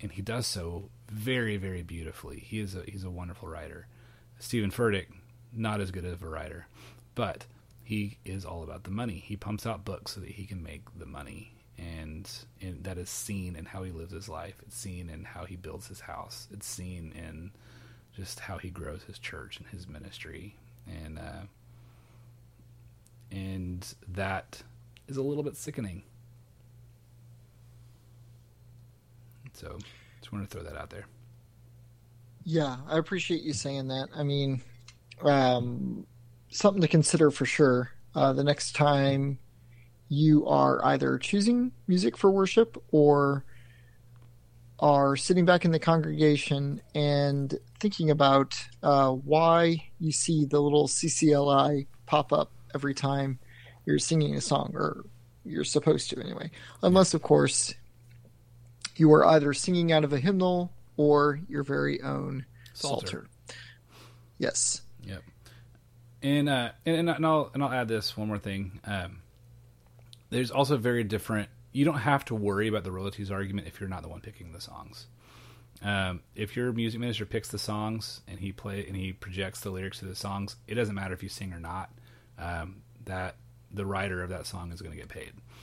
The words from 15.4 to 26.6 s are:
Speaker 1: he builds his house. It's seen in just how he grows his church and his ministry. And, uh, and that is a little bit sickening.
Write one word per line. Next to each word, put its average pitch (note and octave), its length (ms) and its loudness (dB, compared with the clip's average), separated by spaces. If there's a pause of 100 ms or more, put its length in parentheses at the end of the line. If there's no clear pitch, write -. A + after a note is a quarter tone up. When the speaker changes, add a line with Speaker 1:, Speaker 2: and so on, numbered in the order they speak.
Speaker 1:
he F2+ 100 -14
builds - 320 -14
his G2 120 -18
house. - 520 -14
It's G2+ 160 -16
seen F2+ 480 -12
in E2 360 -14 (640)
just - 240 -12
how F#2 180 -12
he F#2 120 -12
grows E2+ 340 -12
his - 160 -18
church - 380 -14
and - 100 -20
his F2 200 -16
ministry. - 680 -16 (320)
And, D#2+ 300 -12
uh, D#2+ 240 -14 (1900)
and F#2 540 -8 (240)
that F#2+ 520 -6 (460)
is C3+ 100 -8
a C3+ 60 -2
little C#3+ 200 -4
bit C#3+ 120 -8
sickening. G2+ 480 -10 (3500)